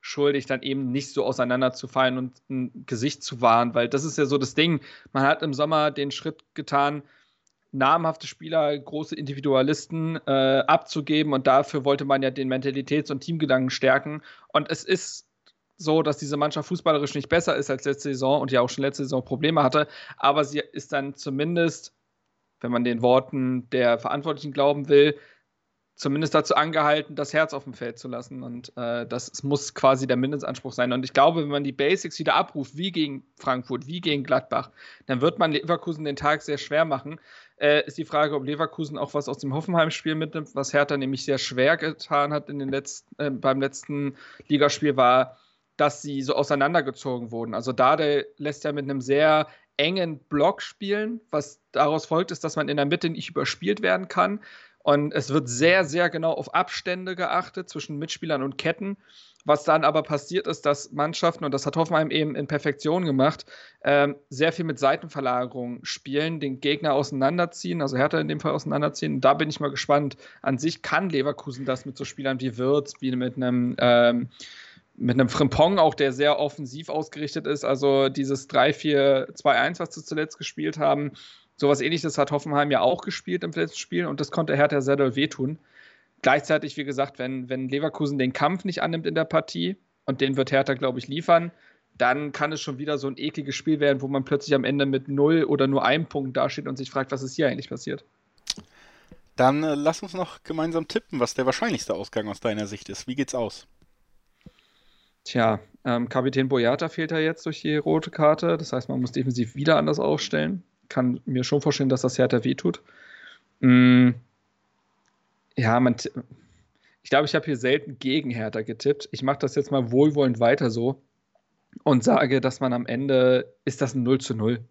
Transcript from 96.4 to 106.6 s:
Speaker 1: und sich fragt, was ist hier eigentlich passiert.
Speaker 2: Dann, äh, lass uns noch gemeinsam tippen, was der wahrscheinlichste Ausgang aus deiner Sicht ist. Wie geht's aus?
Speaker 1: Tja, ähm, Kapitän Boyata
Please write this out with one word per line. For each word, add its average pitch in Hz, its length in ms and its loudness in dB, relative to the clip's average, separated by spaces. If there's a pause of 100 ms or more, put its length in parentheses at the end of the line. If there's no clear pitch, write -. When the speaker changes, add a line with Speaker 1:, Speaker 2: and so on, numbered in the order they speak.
Speaker 1:
und 135 100 -8
sich 135 120 -10
fragt, 135 220 -4
was 135 120 -6
ist 131 120 -10
hier 151 120 2
eigentlich 127 220 -4
passiert. 127 340 -10 (1300)
Speaker 2:
Dann, 135 280 4
äh, 156 120 0
lass 151 260 0
uns 175 120 -14
noch 185 300 -8
gemeinsam 160 440 -4
tippen, - 320 -6
was 120 140 2
der 131 120 0
wahrscheinlichste 131 480 0
Ausgang 104 340 -6
aus 101 120 -8
deiner 107 280 -2
Sicht 101 220 -12
ist. - 180 -12
Wie 127 80 -6
geht's 139 200 -4
aus? - 320 -6 (1600)
Speaker 1:
Tja, 110 340 2 (260)
ähm, 120 240 -2
Kapitän 131 400 0
Boyata 135 400 2